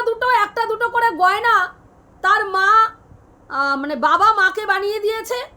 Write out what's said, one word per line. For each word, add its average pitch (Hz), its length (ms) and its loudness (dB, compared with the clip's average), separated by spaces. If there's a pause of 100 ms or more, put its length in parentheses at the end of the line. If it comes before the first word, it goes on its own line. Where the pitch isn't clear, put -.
দুটো, 466 240 -2
একটা 440 360 0
দুটো 440 240 -2
করে 466 200 0
গয়না 381 640 2 (480)
তার 415 240 2
মা, 403 440 2 (600)
আহ, 277 260 -2
মানে 285 200 -6
বাবা 339 380 2
মাকে 392 320 0
বানিয়ে 403 340 -2
দিয়েছে? 440 460 -6 (120)